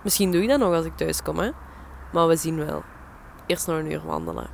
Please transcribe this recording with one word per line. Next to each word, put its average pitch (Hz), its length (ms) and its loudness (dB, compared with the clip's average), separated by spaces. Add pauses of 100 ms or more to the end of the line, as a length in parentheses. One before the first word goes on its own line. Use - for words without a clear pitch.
Misschien 190 280 2
doe 175 100 4
ik 214 60 2
dat 277 120 4
nog 190 140 4
als 165 120 2
ik 160 120 -8
thuis 160 240 -2
kom, 156 180 -4
hè. 208 120 0 (600)
Maar 170 160 4
we 165 80 8
zien 160 300 -2
wel. 151 180 -4 (600)
Eerst - 220 -4
nog 165 100 0
een 156 140 -4
uur 151 140 -4
wandelen. 165 480 -6